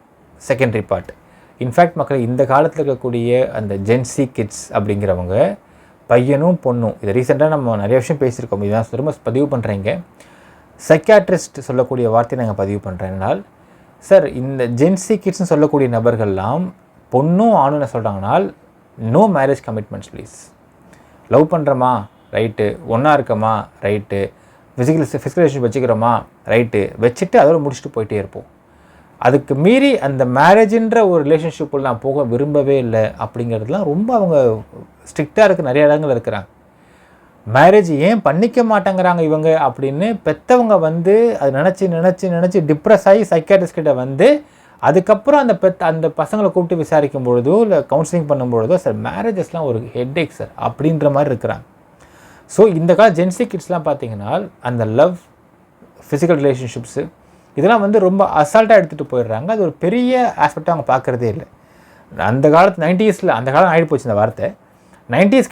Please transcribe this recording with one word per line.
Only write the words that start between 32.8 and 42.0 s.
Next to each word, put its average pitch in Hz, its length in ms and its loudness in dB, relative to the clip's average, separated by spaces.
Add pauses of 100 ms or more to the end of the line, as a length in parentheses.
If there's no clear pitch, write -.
அப்படிங்கிறதுலாம் 117 840 -4
ரொம்ப 202 320 -2
அவங்க 143 440 2 (440)
ஸ்ட்ரிக்டா - 400 0
இருக்க 185 200 2
நிறைய 143 240 2
இடங்கள் 147 300 2
இருக்கிறாங்க. 110 280 -6 (1080)
மேரேஜ் 170 440 6
ஏன் 190 240 2
பண்ணிக்க 226 420 2
மாட்டேங்கிறாங்க 185 560 0
இவங்க 156 480 2
அப்படின்னு 139 580 -4
பெத்தவங்க 214 540 2
வந்து 190 600 2
அது 139 120 0
நினைச்சு, 185 400 0
நினைச்சு, 170 300 0